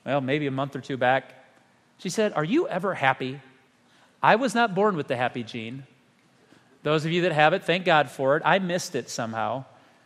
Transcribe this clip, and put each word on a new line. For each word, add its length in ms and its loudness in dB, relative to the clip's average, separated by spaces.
well, 160 -2
maybe 240 -2
a 60 -2
month 240 -6
or 60 -8
two 140 -8
back, 380 0
she 120 -8
said, 240 -2
"Are 100 -2
you 240 0
ever 260 -4
happy? 480 -2
I 140 6
was 180 -2
not 220 0
born 200 2
with 120 -6
the 100 -2
happy 260 -4
gene." 440 -12
Those 220 0
of 80 -2
you 120 2
that 100 2
have 180 6
it, 140 -2
thank 180 0
God 260 4
for 280 2
it. 80 -2
I 140 4
missed 360 -4
it 140 -4
somehow. 560 -6